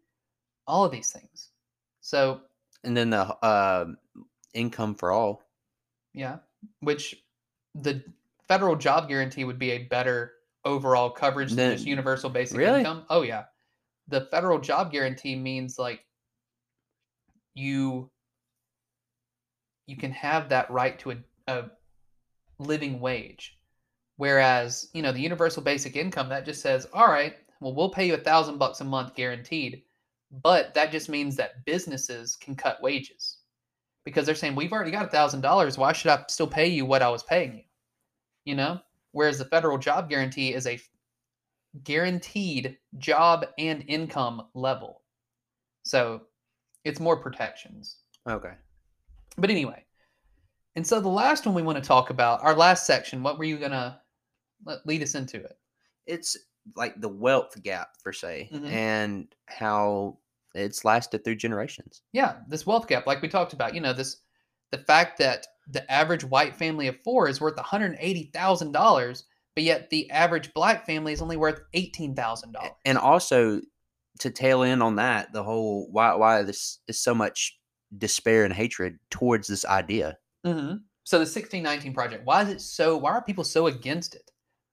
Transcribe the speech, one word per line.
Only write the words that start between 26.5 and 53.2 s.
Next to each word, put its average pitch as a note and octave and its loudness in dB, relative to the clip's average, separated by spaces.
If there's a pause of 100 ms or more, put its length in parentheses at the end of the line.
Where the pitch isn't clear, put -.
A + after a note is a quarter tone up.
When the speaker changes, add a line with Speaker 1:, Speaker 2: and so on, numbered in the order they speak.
Speaker 1:
says, C3 0
"All A3 6
right, D3+ 2 (240)
well, C3 -8
we'll E3+ 0
pay F#3+ 0
you E3 2
a - -4
thousand D#3 2
bucks C#3 -2
a - -8
month C3 -4
guaranteed," B2 -6 (600)
but D#3+ 4
that D#3 2
just D3+ -6
means C#3+ -4
that B2 -6
businesses C3 -6
can C#3 -14
cut C3 -4
wages - -6 (640)
because D3 -2
they're D#3 2
saying, D3 -4
"We've D#3+ -4
already F#3+ -4
got G3+ -4
a - -12
thousand C#3 2
dollars. D3 4
Why C3+ 4
should D#3+ 2
I C#3+ 4
still D#3+ -2
pay D#3 2
you D3+ 0
what C3 4
I B2 4
was A#2 -2
paying D3+ 0
you?" A2+ -20 (840)
You C#3+ -6
know? D3+ -2 (300)
Whereas D3 2
the C3+ -6
federal D#3+ 2
job D3 -2
guarantee C3 -2
is B2 -4
a A#2+ -4
f-, - -14 (920)
guaranteed E3+ -4 (200)
job D#3+ 4 (120)
and D3+ -4
income C#3+ -4
level. B2+ -6 (800)
So A#2 0 (640)
it's D3 -6
more E3 2
protections. - -10 (320)
Speaker 2:
Okay. F#2+ -8 (840)
Speaker 1:
But D4 2
anyway, C#3+ -2 (920)
and E3 -4
so A3+ 2
the G3 -2
last A#3+ 2
one G3+ 2
we E3+ 0
wanna D3+ -2
talk C3 4
about, A#2+ 2
our D#3 6
last F3 6
section, B2+ 0